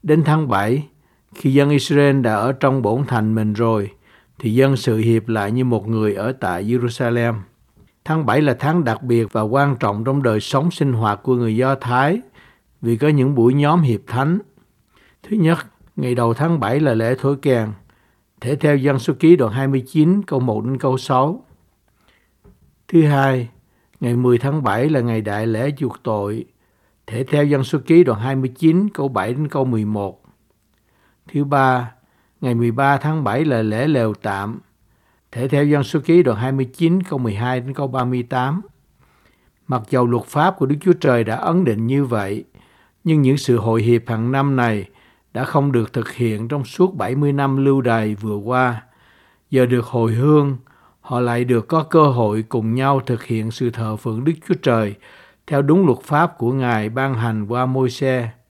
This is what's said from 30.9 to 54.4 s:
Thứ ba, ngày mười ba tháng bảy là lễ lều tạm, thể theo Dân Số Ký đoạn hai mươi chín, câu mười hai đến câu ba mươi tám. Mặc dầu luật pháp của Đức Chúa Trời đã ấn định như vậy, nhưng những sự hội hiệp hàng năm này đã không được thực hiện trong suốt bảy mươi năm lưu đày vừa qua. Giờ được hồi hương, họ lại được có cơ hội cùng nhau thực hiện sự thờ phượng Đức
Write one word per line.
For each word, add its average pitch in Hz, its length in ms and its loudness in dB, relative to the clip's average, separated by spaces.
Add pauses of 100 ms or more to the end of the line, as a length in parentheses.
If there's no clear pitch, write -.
Thứ 143 100 0
ba, 131 480 0 (500)
ngày 123 140 -2
mười 117 160 0
ba 139 260 2
tháng 151 260 -2
bảy 120 220 0
là 120 160 0
lễ 110 260 -2
lều 117 260 2
tạm, 101 460 -6 (720)
thể 123 160 -4
theo 147 180 2
Dân 147 180 2
Số - 160 -2
Ký 170 240 4
đoạn 110 160 0
hai 131 120 -2
mươi 135 140 -2
chín, 170 380 0
câu 143 160 -6
mười 113 160 -2
hai 123 240 -2
đến 131 140 -8
câu 139 140 -4
ba 127 180 -4
mươi 123 180 -2
tám. 135 380 -2 (1080)
Mặc 127 220 -2
dầu 127 160 2
luật 120 200 -2
pháp 175 320 0
của 139 80 0
Đức 143 160 0
Chúa 180 120 2
Trời 127 300 2
đã 110 120 -2
ấn 170 280 0
định 113 240 0
như 135 180 0
vậy, 107 380 -4 (600)
nhưng 156 180 2
những 135 160 4
sự 127 200 2
hội 113 240 0
hiệp 117 260 2
hàng 117 240 -4
năm 139 240 0
này 110 340 -2 (440)
đã 123 100 -6
không 143 280 0
được 117 220 -2
thực 117 180 -6
hiện 113 360 -4
trong 139 180 -6
suốt 185 300 0
bảy 117 200 -4
mươi 143 180 0
năm 139 320 0
lưu 135 160 2
đày 110 340 0
vừa 104 200 -6
qua. 120 480 -2 (640)
Giờ 127 160 2
được 120 200 0
hồi 113 280 0
hương, 143 440 2 (440)
họ 123 180 -6
lại 120 240 0
được 123 240 0
có 160 160 0
cơ 156 200 4
hội 113 460 2
cùng 113 260 -2
nhau 135 300 0
thực 120 180 -4
hiện 113 280 -4
sự 120 180 -4
thờ 110 260 -6
phượng 113 280 -6
Đức 156 80 0 (160)